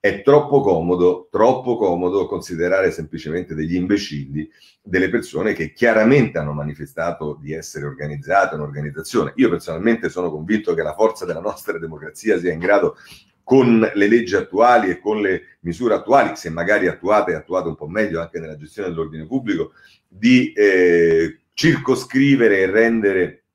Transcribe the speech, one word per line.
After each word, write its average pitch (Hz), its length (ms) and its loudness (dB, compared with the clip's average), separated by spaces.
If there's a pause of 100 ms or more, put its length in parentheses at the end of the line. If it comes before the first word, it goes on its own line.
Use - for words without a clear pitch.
È 104 220 -2
troppo 143 400 4
comodo, 87 680 0
troppo 123 460 0
comodo 90 500 -2
considerare 90 640 -2
semplicemente 80 640 -10
degli 80 220 -4
imbecilli, 76 720 -4 (320)
delle 92 280 -2
persone 104 420 -4
che 80 200 -8
chiaramente 113 680 2
hanno 73 160 -6
manifestato 76 880 -8
di 73 120 -12
essere 78 340 -12
organizzate, 73 680 -2
un'organizzazione. 73 800 -6
Io 120 120 2
personalmente 87 600 -2
sono 90 200 -6
convinto 87 460 -4
che 80 80 -2
la 76 120 -6
forza 110 300 -2
della 85 160 -8
nostra 95 380 -8
democrazia 80 580 -6
sia 87 160 -4
in 78 60 -8
grado, 95 380 0 (460)
con 120 380 4
le 101 260 2
leggi 110 300 2
attuali 107 540 2
e 82 100 -6
con 107 200 -2
le 95 400 -4
misure 92 340 -2
attuali, 117 420 2
se 82 140 -10
magari 90 360 0
attuate, 92 480 0
attuate 85 320 -4
un 80 80 -6
po' 76 140 -12
meglio 101 320 -2
anche 85 180 -10
nella 78 180 -12
gestione 87 340 -10
dell'ordine 80 360 -10
pubblico, 101 460 -4 (340)
di, 120 460 2
eh, 85 880 4 (120)
circoscrivere 135 1080 2
e 95 120 2
rendere 101 720 0 (120)